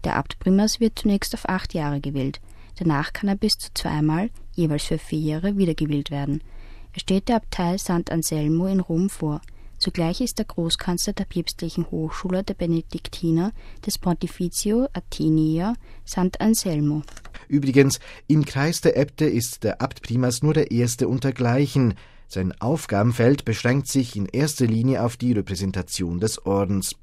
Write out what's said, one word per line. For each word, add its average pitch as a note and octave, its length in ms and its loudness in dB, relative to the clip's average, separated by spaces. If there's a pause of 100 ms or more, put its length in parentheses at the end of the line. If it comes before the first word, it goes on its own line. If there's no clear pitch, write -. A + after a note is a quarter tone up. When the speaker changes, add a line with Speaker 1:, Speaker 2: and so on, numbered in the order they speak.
Speaker 1:
Der - 100 0
Abt - 240 -4
Primas G3+ 400 4
wird A3 180 2
zunächst - 360 0
auf - 160 -6
acht - 240 -4
Jahre D3 260 -2
gewählt. C#3 400 -4 (400)
Danach D#3 320 2
kann - 160 -4
er G3 80 2
bis G#3 220 0
zu - 160 -12
zweimal, D#3 560 0 (220)
jeweils D#3+ 320 0
für D#3 160 -2
vier - 180 -6
Jahre, D#3+ 400 -2
wiedergewählt D#3+ 540 0
werden. C#3+ 320 -2 (500)
Er - 60 -10
steht F#3+ 280 0
der A#3 100 4
Abtei F3 400 0
Sant'Anselmo E3 920 0
in F#3+ 100 2
Rom F3 280 0
vor. D3+ 320 -4 (380)
Zugleich F3 420 0
ist - 160 -2
er G#3+ 80 -2
Großkanzler F3 680 -2
der G3 120 -4
Päpstlichen - 640 -4
Hochschule F3+ 540 -2
der G3+ 100 -4
Benediktiner E3 1000 0 (320)
des - 140 -4
Pontificio F#3 960 0
Ateneo D#3+ 800 0 (340)
Sant'Anselmo. F3 920 2 (460)
Speaker 2:
Übrigens, C#3 520 6 (280)
im D3+ 180 6
Kreis D3 360 0
der - 140 4
Äbte D3 300 2
ist B2 380 0
der G#2 180 -2
Abt - 220 -6
Primas B2 400 0
nur D3+ 100 4
der D#3 160 2
erste A#2+ 380 2
untergleichen. C3 880 2 (340)
Sein F#2 300 -2
Aufgabenfeld A#2+ 840 2
beschränkt B2 420 0
sich B2 300 -2
in G2+ 80 -2
erster C3+ 420 0
Linie A2+ 340 2
auf A#2 140 0
die B2 160 0
Repräsentation F#2 880 -2
des - 260 -2
Ordens. G2 580 0